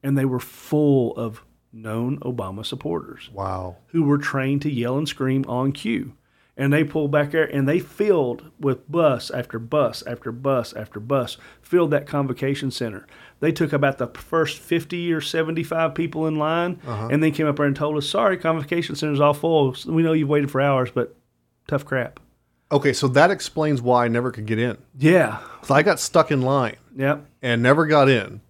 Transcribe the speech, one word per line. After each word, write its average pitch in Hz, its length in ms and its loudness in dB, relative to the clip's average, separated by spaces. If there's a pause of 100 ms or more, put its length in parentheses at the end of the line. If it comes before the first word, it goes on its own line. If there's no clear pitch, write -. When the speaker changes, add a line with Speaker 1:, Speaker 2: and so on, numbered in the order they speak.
Speaker 1:
and 139 140 2
they 135 80 2
were 127 140 0
full 139 760 0
of 113 260 -8 (300)
known 113 460 -6
Obama 110 460 -8
supporters - 680 -8
Speaker 2:
Wow. 92 440 -6 (100)
Speaker 1:
who 165 160 0
were 143 160 4
trained 139 420 -2
to 151 100 -4
yell 123 260 -2
and 151 120 -2
scream 131 380 -2
on 127 260 -2
cue. - 400 -4 (440)
And 139 140 0
they 151 140 4
pulled 151 260 -2
back 147 200 2
there, 160 120 2
and 139 240 0
they 165 120 2
filled 165 800 0
with 139 320 -2
bus 143 400 2
after 120 300 -8
bus 117 480 -2
after 120 240 -8
bus 127 400 -2
after 107 300 -12
bus, 127 340 -2 (260)
filled 170 300 2
that 143 160 0
convocation 139 640 -2
center. 110 340 -8 (360)
They 160 100 2
took 160 220 -2
about 143 240 0
the - 100 -4
first - 520 -2
fifty 170 540 -4
or 156 80 -2
seventy-five 160 720 -2
people 160 340 -4
in 156 100 -2
line 165 500 -2
Speaker 2:
Uh-huh. 113 240 -6
Speaker 1:
and 147 100 2
then 160 100 4
came 151 160 0
up 147 100 0
there 147 80 2
and 139 100 2
told 151 220 -2
us, 143 120 -4
"Sorry, 196 280 2
convocation 160 580 -2
center's 147 240 -2
all 147 140 4
full. 143 420 2 (100)
We 160 180 0
know 160 100 2
you've 151 160 0
waited 147 220 2
for 135 100 0
hours, 135 320 2
but 120 220 -4 (520)
tough 143 180 -2
crap." - 340 -6 (520)
Speaker 2:
Okay, 143 220 2
so 139 160 0
that 143 220 6
explains 151 500 -2
why 120 240 4
I - 20 0
never 120 240 -2
could 107 160 -10
get 110 100 -2
in. 117 200 -2 (200)
Speaker 1:
Yeah. 143 400 4 (260)
Speaker 2:
So 135 120 2
I 151 80 6
got 170 160 2
stuck - 320 2
in 135 100 2
line 127 360 0 (180)
Speaker 1:
Yep. 143 280 -2 (200)
Speaker 2:
and 120 180 0
never 143 240 6
got 147 240 6
in. 110 400 0